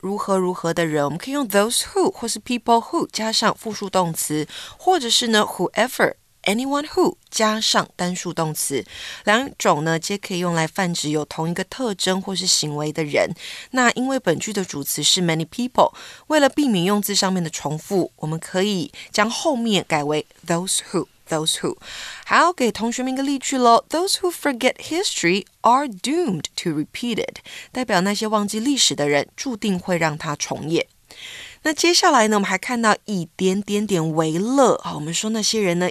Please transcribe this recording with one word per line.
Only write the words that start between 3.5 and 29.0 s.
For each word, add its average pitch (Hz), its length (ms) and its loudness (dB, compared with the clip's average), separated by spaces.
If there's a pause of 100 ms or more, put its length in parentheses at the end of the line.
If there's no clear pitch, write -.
复 220 160 -8
数 196 160 -8
动 180 240 0
词， 151 340 -4 (300)
或 370 240 2
者 240 80 -4
是 233 200 2
呢， 214 180 4
whoever - 680 0 (340)
anyone 269 380 0
who - 300 2 (140)
加 214 300 0
上 214 340 2
单 180 220 -2
数 175 160 -6
动 156 220 -2
词， 131 300 -2 (400)
两 233 340 2
种 160 260 2
呢 160 140 2
皆 202 180 -4
可 - 160 -10
以 180 60 -4
用 175 160 0
来 160 120 2
泛 175 260 -2
指 151 180 -2
有 151 160 0
同 160 220 -4
一 170 40 -2
个 185 120 -4
特 233 300 -4
征 185 260 0
或 190 140 -6
是 185 120 -4
行 151 300 0
为 151 140 -2
的 156 140 -4
人。 143 300 2 (380)
那 254 200 4
因 254 160 -2
为 269 100 0
本 170 200 0
句 - 140 -6
的 196 120 -2
主 143 180 -8
词 - 200 -4
是 - 180 2
many 165 260 0
people， - 460 2 (360)
为 302 120 4
了 277 80 6
避 294 180 2
免 196 180 4
用 208 180 2
字 202 120 -4
上 190 160 2
面 185 140 0
的 156 60 -6
重 151 280 -6
复， 185 380 0
我 - 100 -8
们 160 120 -4
可 185 240 -2
以 196 280 0 (220)
将 214 180 2
后 302 240 0
面 226 320 2
改 151 160 0
为 151 220 0 (220)
those 175 320 0 (120)
who，those - 680 -2
who。 - 180 -4 (480)
好， 277 280 4
给 233 200 0
同 226 180 -4
学 247 120 -4
们 262 100 -4
一 262 40 -4
个 269 60 -2
例 277 160 0
句 262 200 -2
咯。 233 320 6
Those 359 300 0
who 349 120 0
forget 254 440 0
history 208 680 -2 (160)
are 262 260 4
doomed 226 600 -2 (160)
to 180 80 -2
repeat 156 520 -4
it， - 180 -8 (300)
代 254 140 -4
表 208 160 2
那 202 140 0
些 214 120 -2
忘 208 220 0
记 208 100 -4
历 262 180 0
史 - 180 2
的 147 140 0